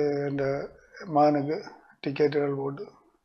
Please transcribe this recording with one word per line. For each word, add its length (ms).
இந்த 400
மகனுக்கு 580
டிக்கெட்டுகள் 540
போட்டு 300